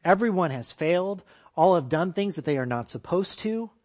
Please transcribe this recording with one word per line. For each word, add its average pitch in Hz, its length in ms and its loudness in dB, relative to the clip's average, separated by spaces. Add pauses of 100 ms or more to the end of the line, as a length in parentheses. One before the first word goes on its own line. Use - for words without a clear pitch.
Everyone 185 460 2
has 127 220 -8
failed. 180 500 -2 (320)
All 180 200 6
have 139 140 0
done 160 240 0
things 202 240 -4
that 151 80 -10
they 147 120 0
are 127 100 -2
not 120 220 -4
supposed - 520 -4
to. 226 300 -4 (140)